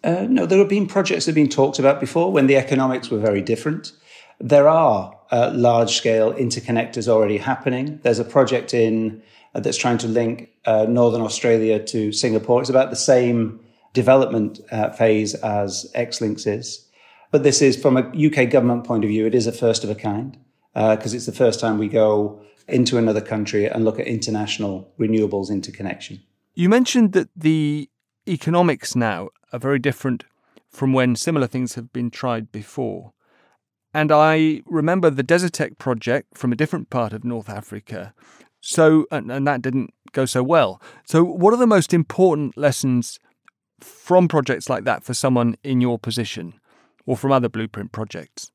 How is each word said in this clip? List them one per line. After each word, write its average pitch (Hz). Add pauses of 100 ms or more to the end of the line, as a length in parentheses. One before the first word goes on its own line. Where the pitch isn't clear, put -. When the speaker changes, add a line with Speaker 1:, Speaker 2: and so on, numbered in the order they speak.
Speaker 1:
Uh, 180
no, 226
there 190
have 202
been 202
projects 190
that 165
have 156
been 147
talked 139
about 139
before 170
when 139
the 135
economics 131
were 110
very 104
different. - (480)
There 143
are, 127 (180)
uh, 120
large-scale 117
interconnectors 117
already 107
happening. 131
There's 117
a 117
project 127
in, 110 (320)
uh, -
that's -
trying 120
to 117
link, 113 (160)
uh, 110
Northern 120
Australia 110
to 107
Singapore. 120
It's 127
about 131
the 117
same 120 (340)
development, 120 (120)
uh, 107
phase 107
as 104
Xlinks 117
is. 113 (480)
But 139
this 143
is, 131
from 131
a 123
U 151
K 135
government 120
point 110
of 107
view, 110
it 113
is 117
a 117
first 113
of 104
a 107
kind, 110 (380)
uh, 110
'cause 110
it's 117
the 113
first 117
time 110
we 107
go 107 (300)
into 123
another 110
country 107
and 113
look 110
at -
international 107
renewables 104
interconnection. 98 (340)
Speaker 2:
You 175
mentioned 240
that 185
the 151 (380)
economics 170
now 101 (220)
are 120
very 135
different 131 (440)
from 135
when 123
similar 143
things 127
have 120
been 120
tried 113
before. 107 (800)
And 151
I 156
remember 170
the 135
Desertec 170
project 120
from 123
a 113
different 156
part 113
of 110
North 117
Africa. 104 (480)
So, 160
and, 120
and 139
that 139
didn't 131 (180)
go 131
so 127
well. 131 (240)
So 165
what 180
are 240
the 247
most 196
important 160
lessons 131 (640)
from -
projects 139
like 127
that 120
for 127
someone 120
in 131
your 120
position 107 (520)
or 127
from 139
other 127
Blueprint 107
projects? -